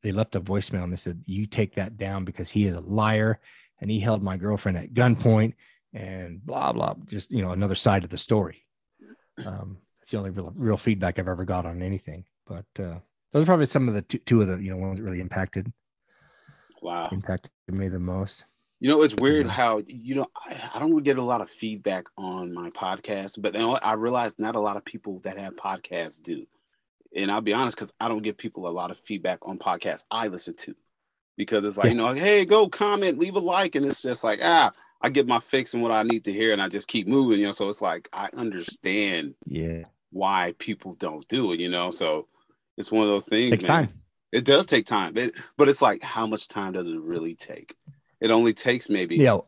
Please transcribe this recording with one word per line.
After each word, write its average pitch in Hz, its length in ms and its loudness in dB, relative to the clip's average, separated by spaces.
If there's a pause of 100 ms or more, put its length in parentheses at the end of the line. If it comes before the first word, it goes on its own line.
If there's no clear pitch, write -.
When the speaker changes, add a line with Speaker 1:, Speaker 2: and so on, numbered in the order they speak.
Speaker 1:
they 104 80 -2
left 107 240 -2
a 92 60 -2
voicemail 95 420 -4
and 87 100 -4
they 92 40 -6
said, 87 280 -8
"You 98 200 -4
take 104 300 -2
that 101 220 -6
down 98 280 -6
because 92 240 -10
he 104 160 2
is 92 80 0
a 85 60 -6
liar 107 600 2 (420)
and 104 100 -4
he 110 80 0
held 107 240 0
my 95 140 -2
girlfriend 98 400 -2
at 85 160 -10
gunpoint 113 600 4 (400)
and 92 520 -12
blah, 127 260 -2
blah," - 240 -2 (100)
just, - 260 -10
you 120 100 0
know, 92 100 -2
another 95 240 0
side 98 280 2
of 85 60 -10
the 87 80 -8
story. 95 480 -2 (800)
Um, 98 340 -10 (200)
that's - 120 -14
the 113 60 -4
only 98 120 -4
real, 92 260 -8
real 113 220 2
feedback 95 420 0
I've 90 80 -4
ever 92 180 -4
got 90 200 -2
on 87 160 -8
anything. 90 440 -6 (200)
But, 104 200 -14 (140)
uh, 87 200 -8 (320)
those 151 120 4
are - 20 4
probably 165 200 6
some 131 220 2
of 113 60 2
the 104 100 0
two, - 160 -6
two 117 220 4
of 98 60 4
the, 92 100 -2
you 95 120 -6
know, 92 80 -6
ones 95 220 -6
that 110 40 -10
really 90 180 -6
impacted, 95 500 -6 (1080)
Speaker 2:
Wow. 85 300 -8
Speaker 1:
impacted 92 400 -6 (160)
me 95 220 -4
the 92 100 -6
most. 92 460 -6 (340)
Speaker 2:
You 127 100 0
know, 151 120 8
it's 151 140 6
weird 143 320 4
Speaker 1:
Yeah. - 40 -2
Speaker 2:
how, 110 360 2
you 123 280 -8
know, 135 120 -2 (100)
I, 123 380 -12
I 117 40 -8
don't 151 240 2
get 135 140 4
a 127 40 -2
lot 120 200 0
of - 100 -8
feedback 101 540 -4 (120)
on 92 360 -8
my 87 160 -8
podcast, 95 720 -6
but 107 100 -2
then 117 320 0
I 110 100 2
realize 117 460 -2
not 110 160 -2
a 113 60 0
lot 104 160 0
of 101 80 -10
people 98 400 -12
that 98 120 -8
have 95 200 -12
podcasts 90 640 -8
do. 82 240 -10 (680)
And 98 140 -2
I'll 107 120 0
be 107 120 0
honest, 120 220 0
'cause 107 240 -10
I 113 80 -2
don't 110 140 -2
give 107 160 -4
people 92 300 -10
a - 20 -4
lot 87 220 -6
of 90 80 -14
feedback 92 420 -4
on 95 180 -10
podcasts 87 520 -4
I 113 160 -4
listen 87 300 -8
to, - 180 -12 (600)
because 104 300 0
it's 101 120 -4
like, 101 100 4
Speaker 1:
Yeah. 113 40 6
Speaker 2:
you 117 60 2
know, 117 160 2
"Hey, 196 320 4
go 202 240 6
comment, 202 480 0
leave 180 180 0
a 202 40 2
like." 180 360 0
And 143 100 2
it's 135 160 -2
just 123 220 -4
like, 110 200 0
ah, 165 280 6 (300)
I 120 80 2
get 131 180 4
my 120 120 4
fix 127 340 -2
and 120 100 0
what 117 80 2
I 110 120 4
need 113 220 0
to 101 60 -2
hear, 110 220 2
and 98 80 0
I 95 80 0
just 101 180 -6
keep 101 200 -2
moving, 123 320 4
you 104 80 4
know? 101 40 -2
So 98 160 -2
it's 101 140 -4
like, 87 320 -4
I 98 200 -6
understand 95 1000 -4 (100)
Speaker 1:
Yeah. 82 400 -6 (260)
Speaker 2:
why 92 480 0
people 98 340 -10
don't 78 340 -8
do 113 240 0
it, 85 80 -2
you 87 100 -2
know? 90 220 -2
So 78 360 -2 (500)
it's - 140 -8
one 110 120 4
of 104 60 4
those 101 160 2
things, 120 260 2
Speaker 1:
Takes 120 140 2
Speaker 2:
man. 151 220 4
Speaker 1:
time. - 140 -14 (300)
Speaker 2:
It 123 140 0
does 143 220 6
take 120 180 4
time, 98 320 0
it, 123 160 0 (240)
but 143 100 8
it's 139 140 4
like, 107 220 4
how 113 240 -4
much 110 200 -4
time 98 260 -6
does 90 140 -4
it 80 140 -4
really 82 340 -6
take? - 400 -16 (460)
It 113 100 4
only 113 220 6
takes 123 360 0
maybe 101 260 2
Speaker 1:
Yeah. 123 320 6